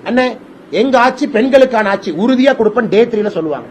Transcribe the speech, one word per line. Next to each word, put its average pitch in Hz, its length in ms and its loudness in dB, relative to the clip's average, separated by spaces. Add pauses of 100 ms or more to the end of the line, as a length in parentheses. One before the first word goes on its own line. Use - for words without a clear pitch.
"அண்ணே, 247 320 -2 (320)
எங்க 240 300 0
ஆட்சி 254 280 0
பெண்களுக்கான 240 640 2
ஆட்சி, 196 220 -4
உறுதியா 254 400 2
கொடுப்பேன்," 226 380 0
டே 214 160 4
த்ரீல 208 220 -4
சொல்லுவாங்க. 151 440 -6